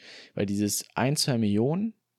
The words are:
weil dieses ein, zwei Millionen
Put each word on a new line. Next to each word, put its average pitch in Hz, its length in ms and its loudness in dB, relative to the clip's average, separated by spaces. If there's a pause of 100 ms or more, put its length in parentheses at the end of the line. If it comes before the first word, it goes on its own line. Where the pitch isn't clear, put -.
(340)
weil 104 120 0
dieses 101 380 0 (100)
ein, 131 220 0
zwei - 200 0
Millionen 120 580 2 (240)